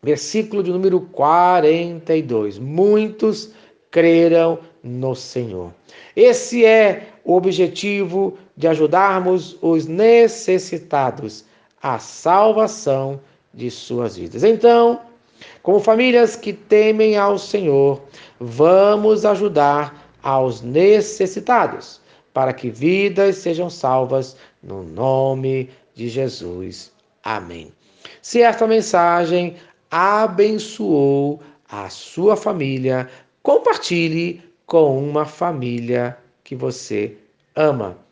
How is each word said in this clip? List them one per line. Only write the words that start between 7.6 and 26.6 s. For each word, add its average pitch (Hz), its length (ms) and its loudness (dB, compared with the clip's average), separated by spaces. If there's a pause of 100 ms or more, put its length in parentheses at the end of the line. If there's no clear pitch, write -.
de 151 120 -2
ajudarmos 180 920 0
os 160 260 0
necessitados, 180 1600 0 (360)
a 131 160 -4
salvação 165 1200 0 (340)
de 120 180 -10
suas 117 460 -8
vidas. 87 260 -8
Então, 233 580 4 (600)
como 196 160 2
famílias 233 560 2
que - 180 -10
temem 214 640 2
ao 202 200 2
Senhor, 139 640 0 (380)
vamos 196 840 4
ajudar 147 840 0 (100)
aos 131 400 -2
necessitados, 190 1400 0 (320)
para 131 200 -2
que 123 160 -8
vidas 190 680 0
sejam 170 320 -6
salvas 131 680 -2 (240)
no 95 220 -14
nome 131 880 -2 (260)
de 117 120 -10
Jesus. 92 840 -10 (320)